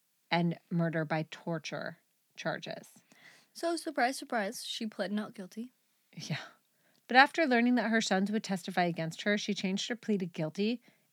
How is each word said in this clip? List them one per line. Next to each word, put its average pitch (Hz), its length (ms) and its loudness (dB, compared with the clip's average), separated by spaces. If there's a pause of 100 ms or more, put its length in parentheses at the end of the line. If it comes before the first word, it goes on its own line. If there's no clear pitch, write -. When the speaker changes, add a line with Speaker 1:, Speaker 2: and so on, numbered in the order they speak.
(300)
Speaker 1:
and 170 280 2 (120)
murder 165 340 0
by 160 260 -2
torture - 680 -8 (400)
charges. - 500 -6 (640)
Speaker 2:
So, 339 220 -2
surprise, 269 420 0
surprise, 233 480 -4
she - 200 -6
pled 202 260 -6
not 208 220 -4
guilty. 214 380 -14 (440)
Speaker 1:
Yeah. - 220 -6 (720)
But 233 80 8
after 294 280 8
learning 247 300 4
that 226 140 2
her 220 100 4
sons 202 320 2
would 214 140 -2
testify 185 400 0
against 165 380 -4
her, 208 140 2
she 202 160 -2
changed 190 360 -2
her 247 80 -2
plea 214 220 0
to 185 60 -2
guilty 190 540 -2 (340)